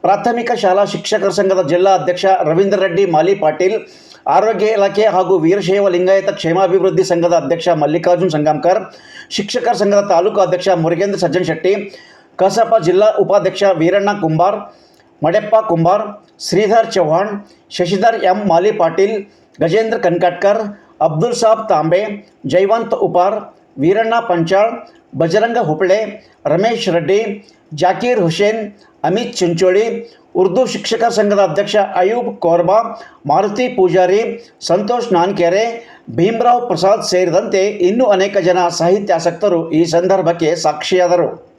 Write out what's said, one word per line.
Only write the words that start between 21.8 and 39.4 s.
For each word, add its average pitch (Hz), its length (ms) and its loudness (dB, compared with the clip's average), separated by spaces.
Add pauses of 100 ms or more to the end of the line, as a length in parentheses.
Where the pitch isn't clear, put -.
ಜಯವಂತ್ 196 480 0 (120)
ಉಪಾರ್, 180 300 0 (420)
ವೀರಣ್ಣ 208 360 2 (140)
ಪಂಚಾಳ್, 185 420 2 (480)
ಬಜರಂಗ 214 400 0 (100)
ಹುಪ್ಳೆ, 180 300 2 (480)
ರಮೇಶ್ 202 420 0
ರೆಡ್ಡಿ, 170 300 0 (560)
ಜಾಕೀರ್ 185 480 0
ಹುಸೇನ್, 202 400 0 (420)
ಅಮಿತ್ 196 320 -2
ಚಿಂಚೋಳಿ, 180 480 2 (500)
ಉರ್ದು 190 320 2
ಶಿಕ್ಷಕ 220 420 -4
ಸಂಘದ 202 400 2
ಅಧ್ಯಕ್ಷ 202 280 -2 (200)
ಅಯೂಬ್ 208 400 0
ಕೋರ್ಬಾ, 175 420 2 (480)
ಮಾರುತಿ 202 420 0
ಪೂಜಾರಿ, 185 540 2 (380)
ಸಂತೋಷ್ 208 520 -2
ನಾನ್ಕೆರೆ, 175 520 0 (460)
ಭೀಮರಾವ್ 226 580 0
ಪ್ರಸಾದ್ 190 360 0
ಸೇರಿದಂತೆ 185 600 0 (240)
ಇನ್ನೂ 233 180 2
ಅನೇಕ 202 320 2
ಜನ 180 300 2
ಸಾಹಿತ್ಯಾಸಕ್ತರು 170 920 0 (100)